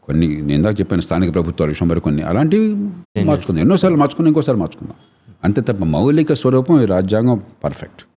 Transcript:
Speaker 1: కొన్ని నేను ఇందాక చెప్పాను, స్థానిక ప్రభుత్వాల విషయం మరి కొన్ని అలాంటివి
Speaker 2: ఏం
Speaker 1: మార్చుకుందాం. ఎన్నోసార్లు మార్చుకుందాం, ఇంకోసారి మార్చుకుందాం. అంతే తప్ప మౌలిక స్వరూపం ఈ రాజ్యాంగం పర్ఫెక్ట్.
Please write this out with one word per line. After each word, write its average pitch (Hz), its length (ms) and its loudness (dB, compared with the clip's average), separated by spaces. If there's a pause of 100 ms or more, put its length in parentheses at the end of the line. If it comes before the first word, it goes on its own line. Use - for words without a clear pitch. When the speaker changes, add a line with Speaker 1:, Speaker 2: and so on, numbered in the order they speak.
Speaker 1:
కొన్ని 80 260 0
నేను 76 240 -4
ఇందాక 101 280 0
చెప్పాను, 92 200 -2
స్థానిక 85 340 -2
ప్రభుత్వాల 82 340 -2
విషయం 76 200 -2
మరి 85 120 0
కొన్ని 76 220 -2
అలాంటివి 202 680 0 (260)
Speaker 2:
ఏం 107 100 0
Speaker 1:
మార్చుకుందాం. 90 360 -2
ఎన్నోసార్లు 175 360 2
మార్చుకుందాం, 147 300 2
ఇంకోసారి 147 300 0
మార్చుకుందాం. - 360 -8 (500)
అంతే 101 160 0
తప్ప 104 240 -2
మౌలిక 135 480 2
స్వరూపం 131 500 2
ఈ - 20 4
రాజ్యాంగం 104 560 2 (240)
పర్ఫెక్ట్. - 380 -8 (140)